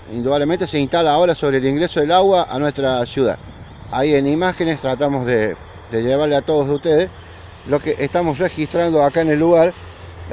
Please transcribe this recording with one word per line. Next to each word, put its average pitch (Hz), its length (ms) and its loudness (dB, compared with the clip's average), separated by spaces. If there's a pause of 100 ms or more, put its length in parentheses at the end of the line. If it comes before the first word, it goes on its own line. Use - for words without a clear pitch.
(120)
indudablemente 143 540 0
se 156 120 -4
instala 147 340 2
ahora 165 220 4
sobre 143 220 0
el 131 100 0
ingreso 151 340 -2
del 147 120 0
agua 185 360 4
a 123 120 -6
nuestra 135 440 -2
ciudad. 120 320 0 (540)
Ahí 139 240 2
en 139 140 2
imágenes 165 520 -2
tratamos 135 460 -2
de, 107 300 0 (340)
de 113 120 -2
llevarle 143 340 0
a 139 60 0
todos 147 260 0
ustedes 156 420 0 (560)
lo 139 120 0
que 147 200 -4
estamos 147 400 -2
registrando 165 640 0
acá 143 180 2
en 165 80 2
el 151 100 2
lugar, 170 360 4 (580)